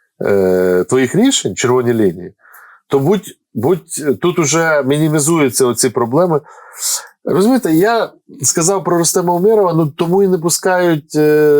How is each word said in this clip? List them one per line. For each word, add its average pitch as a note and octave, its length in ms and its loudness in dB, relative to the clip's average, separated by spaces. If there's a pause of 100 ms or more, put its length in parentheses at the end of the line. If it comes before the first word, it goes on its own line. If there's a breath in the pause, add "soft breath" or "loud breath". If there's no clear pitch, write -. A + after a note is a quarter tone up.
(220)
е, F#2 640 2
твоїх B2+ 260 0
рішень, G3+ 420 0
червоні B2 380 0
лінії, F#2 400 -2 (540 loud breath)
то C#3 100 0
будь, F#3 380 -2 (180)
будь, D3 640 -4
тут F3 180 -2
уже D#3+ 480 0
мінімізуються D3 800 0
оці A#2+ 220 -2
проблеми. C#3 520 0 (840 loud breath)
Розумієте, G3+ 480 0
я G3+ 400 0 (300)
сказав E3+ 420 -2
про F3 140 0
Рустема F3 360 0
Умєрова, F#3+ 380 2
ну, E3 140 2
тому F3 360 0
і G3 60 2
не F#3 100 0
пускають, E3+ 760 -2
е, D3+ 60 0 (400)